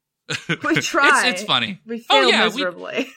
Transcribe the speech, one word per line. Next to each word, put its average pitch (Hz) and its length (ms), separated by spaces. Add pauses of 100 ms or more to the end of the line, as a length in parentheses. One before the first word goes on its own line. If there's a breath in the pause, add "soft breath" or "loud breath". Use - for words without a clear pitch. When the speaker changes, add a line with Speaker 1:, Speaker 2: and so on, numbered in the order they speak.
(300)
Speaker 1:
<laughs> - 180 (160)
Speaker 2:
We 302 140
Speaker 1:
It's, - 100
Speaker 2:
try. 277 400
Speaker 1:
it's 196 160
funny. 190 420
Speaker 2:
We 226 240
Speaker 1:
Oh, 392 120
Speaker 2:
fail 247 80
Speaker 1:
yeah, - 180
we 185 80
Speaker 2:
miserably. 254 600